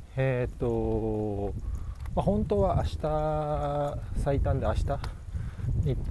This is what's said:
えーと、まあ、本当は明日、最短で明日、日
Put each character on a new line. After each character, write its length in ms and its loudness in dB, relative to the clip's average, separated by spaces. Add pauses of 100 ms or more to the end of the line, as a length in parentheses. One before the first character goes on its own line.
(180)
え 340 2
ー 80 -14
と、 920 0 (600)
ま 60 2
あ、 40 -4
本 200 2
当 140 2
は 180 4
明 60 4
日、 1400 0
最 160 2
短 200 2
で 60 0
明 80 2
日、 100 2 (1000)
日 140 2 (140)